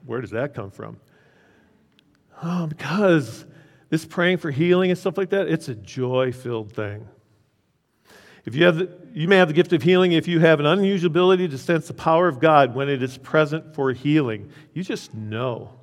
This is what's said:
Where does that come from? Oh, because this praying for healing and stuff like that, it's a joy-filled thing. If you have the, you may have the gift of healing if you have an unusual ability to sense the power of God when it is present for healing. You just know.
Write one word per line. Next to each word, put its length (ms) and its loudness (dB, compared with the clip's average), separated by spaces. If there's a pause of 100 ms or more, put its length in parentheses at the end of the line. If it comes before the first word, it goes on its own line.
Where 160 -8
does 120 -14
that 220 -6
come 160 -12
from? 280 -16 (1400)
Oh, 240 -4
because 800 0 (420)
this 160 -4
praying 340 0
for 120 -8
healing 400 0
and 80 -2
stuff 180 -4
like 140 -4
that, 180 -2
it's 200 -4
a 60 -10
joy-filled 1000 -6
thing. 360 -10 (1400)
If 80 -12
you 100 2
have 140 4
the, 100 -4 (240)
you 160 -4
may 80 6
have 120 6
the 60 -4
gift 200 2
of 80 0
healing 300 4
if 140 0
you 140 0
have 200 6
an 60 0
unusual 420 0
ability 400 2
to 100 -8
sense 300 -2
the 60 -12
power 320 2
of 140 -2
God 340 6
when 140 -4
it 140 -2
is 160 -8
present 560 -2
for 180 -2
healing. 580 -2 (220)
You 100 -8
just 300 -10
know. 720 -8